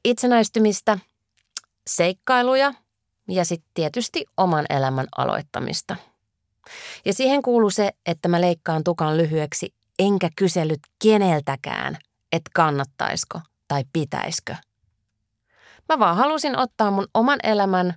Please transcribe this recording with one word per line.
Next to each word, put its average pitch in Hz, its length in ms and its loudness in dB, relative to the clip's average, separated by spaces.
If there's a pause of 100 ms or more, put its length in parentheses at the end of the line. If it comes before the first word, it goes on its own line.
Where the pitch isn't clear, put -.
itsenäistymistä, 220 920 2 (920)
seikkailuja 254 840 0 (540)
ja 185 180 0
sit 170 180 -6 (100)
tietysti 196 520 -4 (120)
oman 170 320 2
elämän 131 380 0 (100)
aloittamista. - 800 -4 (1080)
Ja 196 80 0
siihen 262 280 2
kuului 233 300 2
se, 202 200 0 (140)
että 170 220 -4
mä 175 140 2
leikkaan 165 420 0
tukan 160 340 0
lyhyeksi, 156 560 -2 (260)
enkä 190 360 2
kysellyt 160 460 0 (220)
keneltäkään, 156 960 0 (340)
et 165 120 -2 (100)
kannattaisiko - 880 0 (260)
tai 139 160 -2 (100)
pitäisikö. - 640 -6 (1300)
Mä 311 100 2
vaan 180 180 4
halusin 285 400 0
ottaa 226 340 0
mun 196 220 -2
oman 247 300 2
elämän, 190 540 0